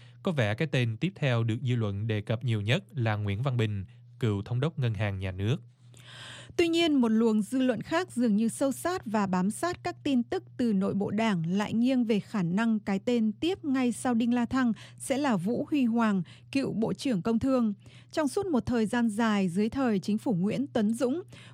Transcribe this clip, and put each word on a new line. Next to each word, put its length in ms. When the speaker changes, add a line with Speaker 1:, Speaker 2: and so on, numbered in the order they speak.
Speaker 1:
có 80
vẻ 220
cái 140
tên 300
tiếp 180
theo 280
được 180
dư 140
luận 320
đề 140
cập 220
nhiều 180
nhất 220
là 200
Nguyễn 260
Văn 160
Bình, 280
cựu 220
thống 180
đốc 200
Ngân 140
hàng 260
Nhà 120
nước. 300
Speaker 2:
Tuy 100
nhiên, 280
một 120
luồng 340
dư 200
luận 200
khác 300
dường 240
như 120
sâu 240
sát 340
và 220
bám 240
sát 320
các 200
tin 200
tức 200
từ 160
nội 200
bộ 180
Đảng 340
lại 280
nghiêng 300
về 160
khả 240
năng 360
cái 200
tên 320
tiếp 340
ngay 260
sau 220
Đinh 200
La 120
Thăng 280
sẽ 200
là 180
Vũ 340
Huy 160
Hoàng, 360
cựu 220
Bộ 200
trưởng 280
Công 180
Thương. 340
Trong 160
suốt 180
một 200
thời 200
gian 240
dài 400
dưới 200
thời 300
chính 180
phủ 160
Nguyễn 340
Tấn 260
Dũng, 280